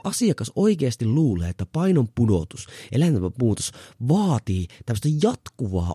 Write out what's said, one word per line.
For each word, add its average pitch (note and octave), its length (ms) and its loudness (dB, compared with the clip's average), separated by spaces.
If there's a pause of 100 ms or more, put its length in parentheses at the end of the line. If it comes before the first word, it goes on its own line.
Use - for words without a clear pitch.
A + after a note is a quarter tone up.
asiakas F#3 500 -2
oikeasti C#3 520 0
luulee, A2 420 2
että F2+ 180 -6
painon D#3+ 480 2
pudotus, G2+ 520 0 (260)
elämäntavan C3 480 2
muutos A2 320 0 (360)
vaatii C3 580 0 (200)
tämmöistä A#2+ 220 -2 (140)
jatkuvaa F#2+ 720 -2